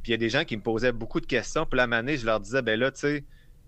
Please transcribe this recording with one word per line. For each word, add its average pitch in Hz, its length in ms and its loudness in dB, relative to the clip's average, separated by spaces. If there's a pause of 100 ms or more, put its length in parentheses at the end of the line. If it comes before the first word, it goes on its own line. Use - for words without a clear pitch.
Puis - 80 -6
il 117 40 2
y - 20 2
a - 20 2
des 113 120 2
gens 143 160 0
qui 113 120 -6
me 98 60 -8
posaient 113 280 2
beaucoup 117 280 -4
de 160 80 -8
questions. 139 400 0
Puis 135 100 0
là, 127 60 6
à - 20 2
un 120 40 0
moment 117 120 2
donné, 143 160 -2
je 113 80 -4
leur 110 140 2
disais, « 107 240 -2
Ben 110 160 2
là, 131 100 2
tu 135 120 -12
sais, 143 220 0 (440)